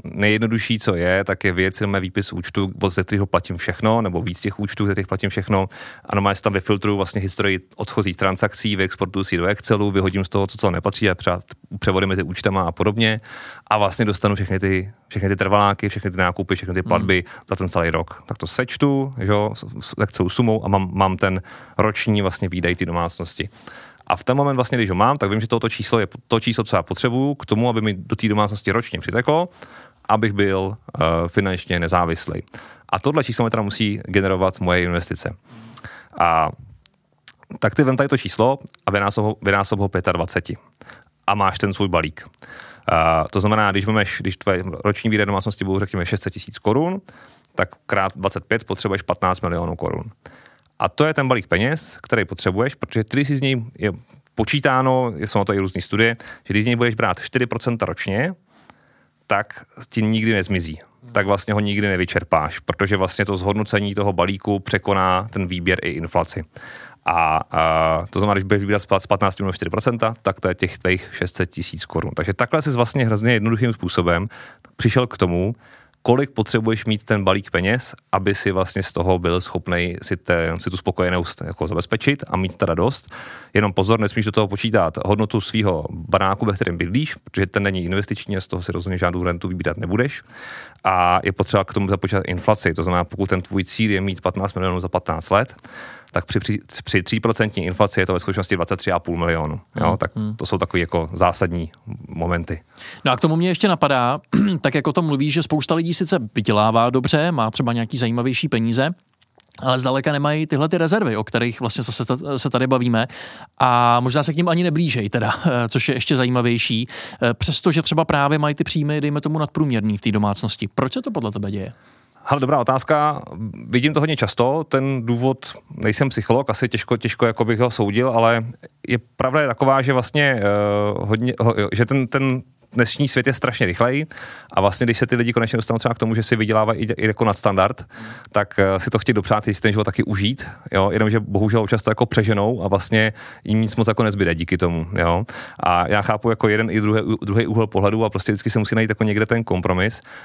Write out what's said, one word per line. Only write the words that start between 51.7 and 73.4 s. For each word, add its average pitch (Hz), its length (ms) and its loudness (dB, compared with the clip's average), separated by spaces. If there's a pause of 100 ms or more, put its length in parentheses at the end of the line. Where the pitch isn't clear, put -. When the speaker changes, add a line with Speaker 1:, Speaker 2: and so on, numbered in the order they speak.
Speaker 1:
který 110 220 0
potřebuješ, 101 500 -2
protože - 300 -4
ty, - 120 -4
když 139 120 0
si 143 80 0
z 131 40 -2
něj, 131 240 0 (140)
je 104 140 0 (420)
počítáno, 131 800 2
jsou 104 220 -2
na 101 60 2
to 104 80 0
i 101 60 2
různý 95 240 -2
studie, 113 340 2 (280)
že 98 100 -4
když 107 100 2
z - 20 0
něj 120 100 2
budeš 117 180 2
brát 107 260 0
čtyři 123 260 -2
procenta 117 400 -2
ročně, 113 480 -2 (920)
tak - 380 -2 (240)
ti 113 140 0
nikdy 110 300 2
nezmizí. 87 460 -2 (340)
Tak 95 140 2
vlastně 101 280 0
ho 104 60 2
nikdy 104 280 0
nevyčerpáš, 85 680 0
protože 101 380 -2
vlastně 95 280 0
to 98 120 0
zhodnocení 101 580 -2
toho 101 180 0
balíku 98 480 0
překoná 95 680 2
ten 98 160 -4
výběr 90 360 0
i 85 80 -4
inflaci. 82 540 -2 (600)
A, 80 360 2 (100)
a 80 600 2
to - 100 -4
znamená, 104 140 2
když 98 100 0
budeš 98 160 2
vybírat 101 180 0
z - 80 -6
pa-, 98 140 2
z - 60 -8
patnácti 98 360 0
milionů 95 100 -2
čtyři - 180 -6
procenta, 110 520 0
tak - 180 -2
to 95 80 0
je 92 60 0
těch - 240 -4
tvých 92 340 -2
šest - 240 -4
set 90 140 -2
tisíc - 340 -6
korun. 82 320 -4
Takže 92 160 -2
takhle 147 300 0
si 151 80 0
vlastně 120 360 2
hrozně 110 260 2
jednoduchým 113 400 2